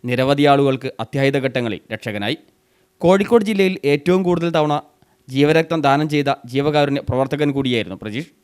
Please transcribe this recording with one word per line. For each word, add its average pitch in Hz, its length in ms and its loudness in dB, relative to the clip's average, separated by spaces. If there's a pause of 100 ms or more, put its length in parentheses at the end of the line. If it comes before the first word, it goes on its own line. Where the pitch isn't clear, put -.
നിരവധി 131 460 2
ആളുകൾക്ക് 139 380 2 (140)
അത്യാഹിത 139 420 -2
ഘട്ടങ്ങളിൽ 120 360 -4 (120)
രക്ഷകനായി. 107 440 -6 (640)
കോഴിക്കോട് 196 480 2
ജില്ലയിൽ 190 260 0 (180)
ഏറ്റവും 180 340 0
കൂടുതൽ 170 300 0
തവണ 151 180 0 (600)
ജീവരക്തം 160 520 2
ദാനം 147 280 2
ചെയ്ത 143 160 0 (220)
ജീവകാരുണ്യ 143 560 0
പ്രവർത്തകൻ 135 480 0
കൂടിയായിരുന്നു 117 460 -2
പ്രജീഷ്. 110 280 -10 (140)